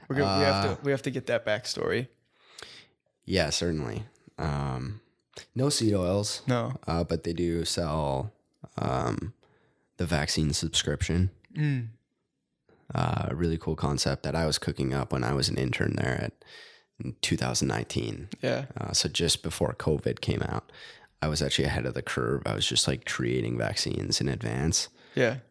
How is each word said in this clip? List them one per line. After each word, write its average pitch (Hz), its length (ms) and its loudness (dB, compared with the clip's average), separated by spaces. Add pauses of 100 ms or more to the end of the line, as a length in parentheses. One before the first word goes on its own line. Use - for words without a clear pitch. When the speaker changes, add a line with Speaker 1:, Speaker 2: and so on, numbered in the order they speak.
Speaker 1:
we're 135 100 -2
gonna, 98 220 6
we 98 60 6
have 98 200 4
Speaker 2:
Uh, 95 100 0
Speaker 1:
to, - 80 -10
we 139 80 2
have 135 120 0
to 143 80 -2
get 123 160 -4
that 117 180 2
backstory. 107 640 0 (1160)
Speaker 2:
Yeah, 85 240 2
certainly. 78 540 -2 (340)
Um, 71 640 -2 (540)
no 131 140 2
seed 110 260 4
oils. 98 520 0
Speaker 1:
No. 123 280 0 (120)
Speaker 2:
Uh, 82 160 2
but 80 200 -2
they 85 100 -2
do 85 320 0
sell, 76 680 0 (460)
um, - 560 0 (640)
the 90 80 0
vaccine 76 480 2
subscription. 80 800 2 (240)
Speaker 1:
Mm. 139 320 0 (1080)
Speaker 2:
Uh, 50 360 0
a - 60 -4
really 82 220 2
cool 80 180 -4
concept 71 480 0
that 69 120 -2
I 82 100 2
was 76 140 2
cooking 67 340 0
up 67 180 -2
when 65 120 0
I 60 100 2
was 67 160 2
an - 80 -2
intern 65 400 0
there - 280 0
at, - 80 -6 (680)
in 120 180 -6
two - 140 2
thousand 64 320 0
nineteen. - 600 -2 (120)
Speaker 1:
Yeah. 127 240 -2 (140)
Speaker 2:
Uh, - 140 -4
so - 160 2
just 82 340 2
before - 300 0
covid - 480 0
came - 220 0
out, - 280 -4 (500)
I 76 60 2
was 76 140 0
actually 69 240 2
ahead 65 200 0
of 62 100 -4
the 65 80 -4
curve. 62 420 -2
I 53 80 0
was 53 120 0
just, - 220 2
like, 67 180 0
creating 60 520 0
vaccines - 640 -2
in 69 80 0
advance. 65 580 0 (280)
Speaker 1:
Yeah. 123 220 2 (140)